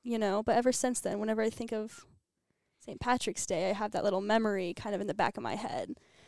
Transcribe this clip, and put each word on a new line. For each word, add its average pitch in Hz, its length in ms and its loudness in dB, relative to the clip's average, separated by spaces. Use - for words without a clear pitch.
you 233 140 -2
know, 208 240 2
but 233 140 2
ever 247 140 4
since 247 300 0
then, 208 180 -2
whenever 220 220 0
I 220 100 2
think 226 220 -6
of 220 340 -6
Saint - 160 -10
Patrick's 247 460 0
Day, 185 240 2
I - 20 2
have 208 200 -2
that - 120 0
little 190 160 2
memory 202 540 2
kind 208 200 -6
of 185 60 0
in 208 60 -4
the - 80 -2
back 190 220 2
of - 60 -8
my 117 140 -2
head. - 400 -6